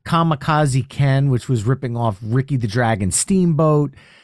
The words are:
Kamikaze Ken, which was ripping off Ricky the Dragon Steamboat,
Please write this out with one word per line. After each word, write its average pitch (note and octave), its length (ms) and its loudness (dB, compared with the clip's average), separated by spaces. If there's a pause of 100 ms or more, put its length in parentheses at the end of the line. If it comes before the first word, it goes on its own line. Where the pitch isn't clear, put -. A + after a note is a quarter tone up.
Kamikaze D3+ 840 0
Ken, C#3 420 0
which B2 180 -2
was A#2 160 0
ripping B2+ 320 -2
off A#2 260 -2
Ricky C3 340 -2
the A#2+ 120 -2
Dragon G#2+ 420 0
Steamboat, D#3 840 2 (300)